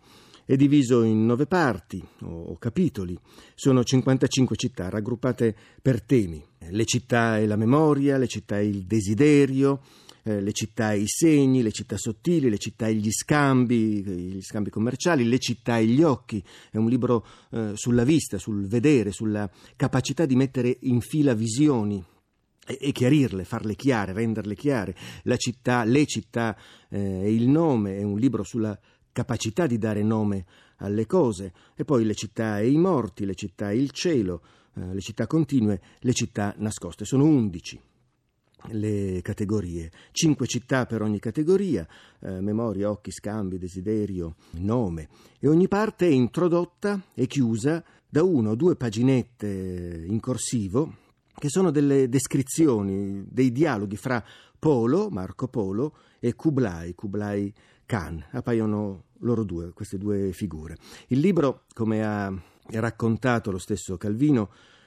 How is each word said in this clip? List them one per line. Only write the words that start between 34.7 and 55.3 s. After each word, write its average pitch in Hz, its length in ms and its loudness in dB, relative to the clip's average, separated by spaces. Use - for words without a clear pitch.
eh, 92 180 -10
le 95 80 -6
città 110 260 -6
continue, 117 540 0
le 123 120 2
città 104 460 -4
nascoste. 104 480 -8
Sono 135 180 2
undici 113 560 0
le 101 500 -4
categorie, 92 680 -4
cinque 147 360 2
città 123 380 -2
per 110 160 -4
ogni 107 180 -2
categoria, 151 680 0
eh, 92 220 -8
memoria, 104 480 -2
occhi, 101 200 -8
scambi, 101 460 -6
desiderio, 92 800 -6
nome, 92 500 -2
e 131 100 0
ogni 170 200 6
parte 202 400 0
è - 20 6
introdotta 170 920 0
e 123 120 -2
chiusa 123 560 0
da 147 160 2
uno 139 280 2
o 110 40 0
due 147 220 2
paginette 98 1300 -2
in 107 140 -2
corsivo 120 760 -2
che 147 100 -4
sono 185 220 2
delle 139 380 4
descrizioni, 104 1200 0
dei 127 260 2
dialoghi 113 440 0
fra 123 260 -4
Polo, 151 520 2
Marco 95 380 -8